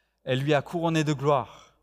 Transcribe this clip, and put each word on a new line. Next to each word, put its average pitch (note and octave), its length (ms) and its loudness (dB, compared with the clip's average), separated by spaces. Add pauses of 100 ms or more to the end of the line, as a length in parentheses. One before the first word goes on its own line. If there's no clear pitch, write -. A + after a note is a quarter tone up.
(240)
et C3 120 0
lui C#3+ 180 2
a C3+ 80 2
couronné E3 420 -2
de D3+ 80 0
gloire. C#3 720 -2